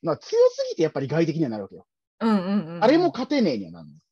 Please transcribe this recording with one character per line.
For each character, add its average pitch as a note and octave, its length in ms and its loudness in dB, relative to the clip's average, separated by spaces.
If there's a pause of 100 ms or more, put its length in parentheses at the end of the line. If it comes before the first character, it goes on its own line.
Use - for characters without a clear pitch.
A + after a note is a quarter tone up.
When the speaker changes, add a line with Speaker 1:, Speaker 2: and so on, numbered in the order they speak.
Speaker 1:
ま D#3+ 120 -2
あ、 - 40 -6
強 - 220 -4 (100)
す C5 200 -6
ぎ - 80 -10
て E3 60 2
や D#3 60 2
っ - 40 -16
ぱ C#3 80 -4
り C3+ 80 -6
外 E3 160 2
敵 D#3 140 -4
に D#3+ 40 2
は C3 60 -2
な A2 80 -6
る G2+ 60 -8
わ F#2+ 60 -14
け - 60 -20
よ。 - 100 -20 (360)
Speaker 2:
う A3 40 -2
ん A#3 40 2
う G#3+ 40 4
ん G#3 40 4
う F#3 340 -2
ん E3+ 60 -10
う - 20 -10
ん。 G3+ 60 0
Speaker 1:
あ - 20 6
れ D4 100 6
も F4 140 2
勝 B3 160 -6
て D4 140 0
ね E3 140 2
え - 20 -6
に G2 80 -8
は E2+ 60 -18
な F2 120 -18
る D3+ 60 -20
の。 D3 40 -20 (180)